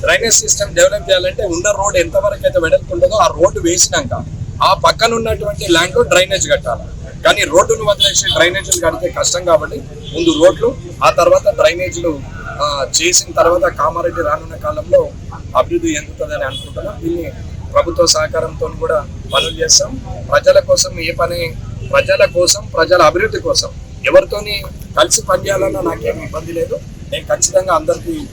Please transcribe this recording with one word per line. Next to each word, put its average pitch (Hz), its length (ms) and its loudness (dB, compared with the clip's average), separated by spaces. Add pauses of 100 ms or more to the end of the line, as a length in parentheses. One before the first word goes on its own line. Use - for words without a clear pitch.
డ్రైనేజ్ 466 400 2
సిస్టమ్ - 360 -2
డెవలప్ - 300 4
చేయాలంటే 185 340 2 (120)
ఉన్న 180 120 -2 (120)
రోడ్ 202 240 0
ఎంతవరకు 587 440 0
అయితే 554 180 2
వెడల్పు 554 300 2
ఉండదో 554 200 2
ఆ - 120 4 (100)
రోడ్డు - 300 2
వేసినాక 180 460 0 (540)
ఆ 185 60 6 (120)
పక్కన 226 340 2
ఉన్నటువంటి 214 460 -4 (100)
ల్యాండ్ 175 220 2
లో 160 40 4 (100)
డ్రైనేజ్ 185 400 2
కట్టాలి. 127 340 -2 (400)
కానీ - 160 4 (120)
రోడ్డును 208 360 4
వదిలేసి - 360 2 (100)
డ్రైనేజీలు 175 500 0
కడితే 160 220 -2 (120)
కష్టం 175 260 -2
కాబట్టి 151 340 2 (340)
ముందు 165 260 2
రోడ్లు, 185 300 6 (360)
ఆ 156 40 8 (100)
తర్వాత 180 280 6 (120)
డ్రైనేజీలు, 170 520 0 (520)
ఆ, - 20 0 (320)
చేసిన 170 320 0 (100)
తర్వాత 175 260 4 (140)
కామారెడ్డి 165 480 -2
రానున్న 151 280 -4 (100)
కాలంలో 571 360 2 (580)
అభివృద్ధి 165 360 0
చెందుతుందని 147 540 -8
అనుకుంటున్నాం. - 540 -10
దీన్ని 170 220 -4 (480)
ప్రభుత్వ 170 320 2 (100)
సహకారంతో 156 520 -2 (160)
కూడా - 140 0 (360)
పనులు 160 280 0
చేస్తాం. - 300 0 (400)
ప్రజల 571 280 6
కోసం 554 480 2
ఏ 170 40 -2 (100)
పని, 175 180 -2 (540)
ప్రజల 160 280 4 (160)
కోసం, 175 240 2 (140)
ప్రజల 170 340 4
అభివృద్ధి 185 380 -2
కోసం - 220 -2 (400)
ఎవరితోని 208 460 2 (420)
కలిసి 160 320 2
పనిచేయాలన్నా 190 600 0
నాకేం - 280 -4 (100)
ఇబ్బంది - 320 -8
లేదు. 165 160 -4 (360)
నేను - 200 -6
ఖచ్చితంగా 185 480 2
అందరికీ 165 360 -4 (180)